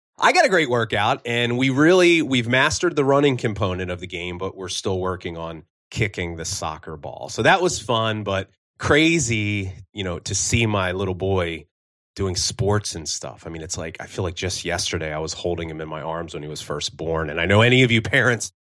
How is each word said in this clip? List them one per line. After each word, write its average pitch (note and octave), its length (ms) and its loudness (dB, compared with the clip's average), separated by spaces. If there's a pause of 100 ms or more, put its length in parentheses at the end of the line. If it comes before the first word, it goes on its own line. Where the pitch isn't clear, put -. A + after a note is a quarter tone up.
(180)
I A3 140 4
got E4+ 140 6
a B3+ 40 2
great D#3+ 200 4
workout, A#2 560 0
and A#2+ 320 0
we C3 120 2
really, E3+ 520 6
we've B2+ 260 0
mastered D3+ 480 2
the D3+ 80 2
running C#3 320 4
component F#2 560 -2
of F2 80 -6
the F2+ 80 -10
game, F2 300 -8
but F2+ 180 -6
we're F#2 140 -10
still F#2+ 280 -2
working F2+ 380 -4
on E2 280 -10 (280)
kicking F2 460 -4
the D#2+ 80 -8
soccer D#2+ 500 -8
ball. C#2 320 -12
So - 160 -4
that E3+ 180 6
was F3+ 180 0
fun, A2 440 -2
but F#2+ 260 -2 (300)
crazy, A#2 920 2 (180)
you G2+ 140 -6
know, F2 140 -4
to - 140 -8
see A#2 340 0
my F#2+ 260 0
little F#2 220 -2
boy F2 500 -2 (500)
doing F#2+ 220 -2
sports G2+ 580 -2
and E2 140 -8
stuff. - 360 -10
I E2 40 -10
mean, E2 120 -8
it's D#2+ 160 -8
like, E2 220 -10
I - 60 -14
feel - 180 -6
like F2 120 -4
just - 280 -4
yesterday E2 480 -2
I D#2 80 -4
was D#2 140 -6
holding E2+ 360 -4
him D#2 120 -8
in D#2 80 -8
my D#2 120 -8
arms D#2+ 320 -6
when D2+ 100 -10
he D2+ 60 -10
was D2+ 120 -10
first - 340 -8
born. D#2+ 340 -2
And D#2 120 -4
I E2+ 40 2
know G2+ 160 6
any B2 220 6
of A#2 80 4
you A2+ 100 4
parents A#2+ 520 0 (120)